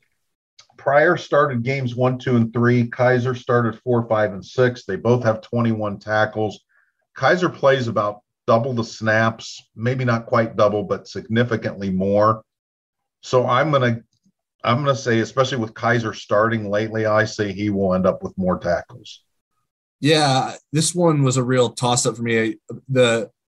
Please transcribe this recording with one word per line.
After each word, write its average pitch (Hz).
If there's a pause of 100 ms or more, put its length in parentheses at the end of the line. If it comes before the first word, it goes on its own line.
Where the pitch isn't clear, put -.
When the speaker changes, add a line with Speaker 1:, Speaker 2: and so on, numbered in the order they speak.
(760)
Speaker 1:
Pryor 151
started 139
games 131
one, 127
two, 127
and 113
three. 120
Kaiser 123
started 120
four, 117
five, 107
and 92
six. 123
They 95
both 117
have 110
twenty-one 110
tackles. 107 (560)
Kaiser 175
plays 135
about 104 (280)
double 120
the 117
snaps, 110 (140)
maybe 127
not 113
quite 117
double, 104
but 95
significantly 110
more. 101 (800)
So 123
I'm 135
gonna, 123 (640)
I'm 120
gonna 143
say, 117
especially 127
with 110
Kaiser 117
starting 110
lately, 110
I 107
say 104
he 104
will 98
end 92
up 92
with 92
more 90
tackles. - (800)
Speaker 2:
Yeah, 135 (180)
this 160
one 165
was 127
a 127
real 123
toss-up 120
for 117
me. 113 (320)
The 117 (180)